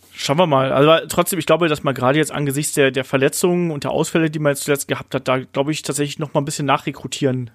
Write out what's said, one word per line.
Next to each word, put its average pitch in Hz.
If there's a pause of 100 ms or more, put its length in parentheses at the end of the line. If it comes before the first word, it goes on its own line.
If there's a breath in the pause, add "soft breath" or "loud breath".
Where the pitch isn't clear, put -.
(140)
Schauen -
wir 180
mal. 135
Also 151
trotzdem, 180
ich 151
glaube, 165
dass 151
man 139
gerade 131
jetzt 151
angesichts 143
der, 135
der 131
Verletzungen 170
und 143
der 127
Ausfälle, 160
die 156
man 147
jetzt -
zuletzt 143
gehabt -
hat, 131
da, 131
glaube 139
ich, 147
tatsächlich 143
noch 156
mal 147
ein -
bisschen 151
nachrekrutieren 131